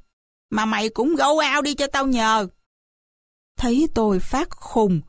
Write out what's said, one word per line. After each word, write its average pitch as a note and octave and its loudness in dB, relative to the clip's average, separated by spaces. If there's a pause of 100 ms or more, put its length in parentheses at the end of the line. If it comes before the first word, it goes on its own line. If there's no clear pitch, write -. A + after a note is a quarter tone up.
(500)
mà G#3+ -2
mày A3 -2
cũng C#4 0
gâu C#4+ 2
ao D4 0
đi C#4+ -2
cho C#4 -2
tao C#4 -2
nhờ." A3 2 (1120)
Thấy B3 2
tôi G#3+ 2
phát C4 -2
khùng, F#3+ 0